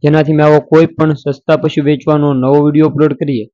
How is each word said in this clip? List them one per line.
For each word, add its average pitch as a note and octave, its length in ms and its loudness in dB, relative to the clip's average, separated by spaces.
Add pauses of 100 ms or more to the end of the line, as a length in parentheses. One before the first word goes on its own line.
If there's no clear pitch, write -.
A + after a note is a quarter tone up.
જેનાથી D3+ 360 0
મેં D3+ 80 2
આવો D3+ 180 4
કોઈ D#3+ 280 2
પણ D#3 220 -2
સસ્તા D3 460 -4
પશુ D#3+ 220 -4
વેચવાનો D3 520 -2
નવો C3 240 0
વીડિયો D3 320 2
અપલોડ C#3+ 240 0
કરીએ C3 400 -6